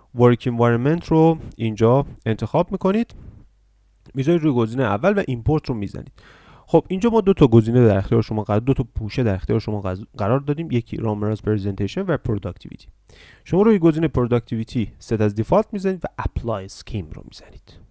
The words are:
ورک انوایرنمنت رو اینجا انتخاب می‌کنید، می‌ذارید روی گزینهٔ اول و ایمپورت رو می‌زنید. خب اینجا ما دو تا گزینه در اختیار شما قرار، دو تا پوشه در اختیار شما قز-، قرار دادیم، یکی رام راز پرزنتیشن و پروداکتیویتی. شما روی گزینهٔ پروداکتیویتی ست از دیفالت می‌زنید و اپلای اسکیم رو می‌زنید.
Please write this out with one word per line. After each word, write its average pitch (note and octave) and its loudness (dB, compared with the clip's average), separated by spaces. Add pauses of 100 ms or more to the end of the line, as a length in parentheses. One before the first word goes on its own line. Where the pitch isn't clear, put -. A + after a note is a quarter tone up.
(140)
ورک A#2+ 4
انوایرنمنت A#2+ 0
رو D#3+ 4 (180)
اینجا A2+ 2 (200)
انتخاب A2+ -2
می‌کنید، G3+ -2 (1000)
می‌ذارید D3+ 2
روی D3+ 2
گزینهٔ A#2+ 0
اول C3 0
و F#3 0
ایمپورت C3+ -2
رو B2+ -4
می‌زنید. - -8 (540)
خب - 4
اینجا F#3+ -2
ما A3 2
دو F#3+ 4
تا D#3 6
گزینه A#2 6
در G2 4
اختیار A2 0
شما G#2+ -4
قرار، G#2+ 0
دو B2+ 0
تا C3 -2 (100)
پوشه A2+ -6
در G#2 0
اختیار A2 -2
شما G#2+ -6
قز-، F#2+ -8 (140)
قرار A2 0
دادیم، D3 -6
یکی - -4
رام G#2 -4
راز G#2+ -4
پرزنتیشن G2+ -4
و F3+ -2
پروداکتیویتی. - -8 (560)
شما F3+ 2
روی G#3+ 4
گزینهٔ D#3+ 2
پروداکتیویتی A#2 -2
ست A2 -4
از G#2+ 0
دیفالت E3+ 0
می‌زنید F#3+ -4
و - -6 (100)
اپلای G#2+ -6
اسکیم G2 -10
رو - -16
می‌زنید. - -20